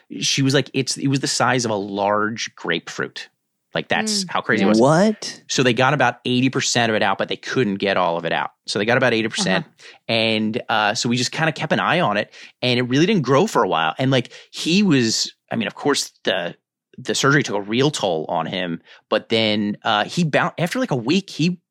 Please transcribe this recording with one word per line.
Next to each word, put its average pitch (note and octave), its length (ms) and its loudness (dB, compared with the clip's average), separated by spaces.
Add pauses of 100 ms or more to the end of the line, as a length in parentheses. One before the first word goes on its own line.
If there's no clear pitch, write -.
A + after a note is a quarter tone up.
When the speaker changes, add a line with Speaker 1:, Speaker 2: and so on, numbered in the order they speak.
(200)
Speaker 1:
She - 220 0
was C3+ 120 2
like, C3+ 200 2
"It's, C3 240 -4
it - 100 -2
was C3+ 140 0
the D3 60 -4
size B2+ 360 0
of A2+ 80 -2
a G#2 40 -2
large G#2 800 -2
grapefruit." - 760 -6 (460)
Like, E2+ 120 -4
that's G#2 360 -2
Speaker 2:
Mm. E3+ 80 -10
Speaker 1:
how F#2 100 -2
crazy A2 220 0
Speaker 2:
Yeah. - 60 4
Speaker 1:
it - 0 -
was. G#2+ 100 4
Speaker 3:
What? E3 680 2
Speaker 1:
So - 140 -2
they B2 140 4
got C3 180 2
about B2+ 220 2 (100)
eighty B2+ 240 2
percent B2 400 0
of G#2+ 60 2
it G#2 80 2
out, G2 160 0
but G#2 80 -2
they G2 80 -6
couldn't G#2+ 400 -2
get G2 220 0
all E2+ 200 0
of E2+ 80 -6
it E2 80 -2
out. D2+ 160 -2 (160)
So - 140 -4
they G#2 60 0
got A#2+ 120 2
about B2 160 2
eighty A2+ 140 0
percent. F#2+ 360 -2
Speaker 2:
Uh-huh. - 200 -20 (240)
Speaker 1:
And, A2+ 640 0
uh, G#2+ 260 0
so - 120 -2
we A#2+ 100 0
just B2 140 -2
kinda D#3+ 200 -2
kept D3+ 200 -4
an B2 80 0
eye A#2 200 0
on G#2 180 0
it, - 160 -4 (300)
and B2 160 2
it B2+ 40 0
really C3 220 2
didn't F#3+ 160 2
grow C#3 240 4
for C3 180 2
a G2 40 0
while. D#2+ 320 0
And, C3 100 0
like, C3 220 0 (200)
he F3 300 0
was, C3 520 2 (180)
I - 40 -4
mean, G#2+ 120 -2
of - 80 -10
course, - 360 -2 (120)
the, F#2 320 -2 (420)
the A#2+ 180 -4
surgery C#3 280 4
took G2+ 120 -4
a G#2 60 -2
real A#2+ 300 0
toll E2+ 360 -2
on E2 200 -2
him, F2+ 340 -4 (280)
but G#2+ 200 0
then, G#2+ 540 0
uh, G#2+ 200 2
he F3 200 -2
bou-, C#3 340 0
after, F3+ 220 -2
like, C4 120 -2
a D3 60 0
week, D3 320 -2
he F3 420 -2